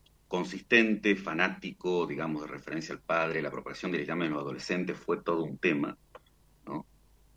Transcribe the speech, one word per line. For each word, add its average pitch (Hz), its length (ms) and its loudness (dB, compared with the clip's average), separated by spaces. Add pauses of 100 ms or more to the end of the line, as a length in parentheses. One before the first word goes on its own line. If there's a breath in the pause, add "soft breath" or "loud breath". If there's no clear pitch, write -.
(280)
consistente, 101 880 4
fanático, 90 920 0
digamos, 76 360 -4
de 73 40 -8
referencia 78 480 -6
al - 60 -16
padre, 80 400 0
la 71 100 -4
propagación 69 400 -6
del 78 100 0
Islam 80 220 -2
en 78 100 2
los 73 80 -2
adolescentes 87 560 -2
fue 85 240 0
todo 82 220 2
un 69 140 -4
tema, 73 400 2 (680)
¿no? 73 200 -8 (520)